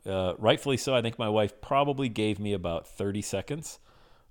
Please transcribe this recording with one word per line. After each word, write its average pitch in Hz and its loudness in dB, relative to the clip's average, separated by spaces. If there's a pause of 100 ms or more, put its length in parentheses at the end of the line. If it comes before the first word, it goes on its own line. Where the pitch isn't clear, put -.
uh, 92 0
rightfully 131 2
so, 135 0
I 123 4
think 113 -4
my 113 0
wife 107 2
probably 139 2
gave 107 0
me 104 -2
about 87 -4
thirty 101 -4
seconds 139 -6 (520)